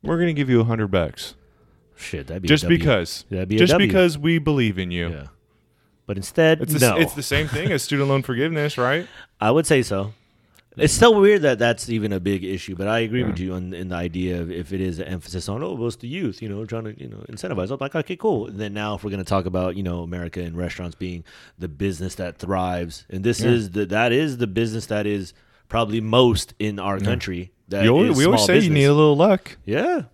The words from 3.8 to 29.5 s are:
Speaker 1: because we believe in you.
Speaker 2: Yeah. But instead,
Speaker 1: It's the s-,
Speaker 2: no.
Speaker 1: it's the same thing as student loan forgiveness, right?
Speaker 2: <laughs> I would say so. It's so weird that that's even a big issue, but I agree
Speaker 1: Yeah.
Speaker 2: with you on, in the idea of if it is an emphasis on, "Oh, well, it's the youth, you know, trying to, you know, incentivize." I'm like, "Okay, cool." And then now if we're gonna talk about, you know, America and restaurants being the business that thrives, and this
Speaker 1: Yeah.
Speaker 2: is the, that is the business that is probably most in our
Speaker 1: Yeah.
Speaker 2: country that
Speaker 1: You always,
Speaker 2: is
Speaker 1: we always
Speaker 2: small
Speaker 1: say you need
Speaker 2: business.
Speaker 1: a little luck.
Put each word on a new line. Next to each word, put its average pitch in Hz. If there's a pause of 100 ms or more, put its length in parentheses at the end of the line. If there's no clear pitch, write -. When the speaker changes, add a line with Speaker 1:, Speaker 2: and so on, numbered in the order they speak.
Speaker 1:
because 180
we 165
believe 135
in 90
you. 85
Speaker 2:
Yeah. 71 (800)
But 101
instead, 160
Speaker 1:
It's 151
the 127
s-, 113
Speaker 2:
no. -
Speaker 1:
it's 160
the 143
same 151
thing 156
as 147
student 139
loan 139
forgiveness, 147
right? 131 (160)
Speaker 2:
<laughs> -
I 107
would 151
say 139
so. 101 (640)
It's 156
so 226
weird 202
that 131
that's 120
even 107
a 98
big 92
issue, 95
but 98
I 113
agree 113
Speaker 1:
Yeah. 117
Speaker 2:
with 90
you 92
on, 90
in 90
the 90
idea 87
of 85
if 87
it 95
is 90
an 92
emphasis 87
on, 110
"Oh, 185
well, 120
it's 113
the 117
youth, 147
you 110
know, 101
trying 113
to, 107
you -
know, 104
incentivize." 104
I'm 139
like, 143
"Okay, 165
cool." 147
And 98
then 104
now 104
if 92
we're 104
gonna 95
talk 95
about, 90
you 98
know, 87
America 87
and 85
restaurants 87
being 90 (340)
the 87
business 90
that 90
thrives, 90
and 95
this 117
Speaker 1:
Yeah. 120
Speaker 2:
is 110
the, 101
that 110
is 139
the 120
business 110
that 104
is 101 (360)
probably 113
most 113
in 104
our 98
Speaker 1:
Yeah. 95
Speaker 2:
country 92 (180)
that 101
Speaker 1:
You 113
always, 180
Speaker 2:
is 147
Speaker 1:
we 139
always 185
Speaker 2:
small -
Speaker 1:
say -
you 196
need 151
Speaker 2:
business. 139
Speaker 1:
a 143
little 151
luck. 190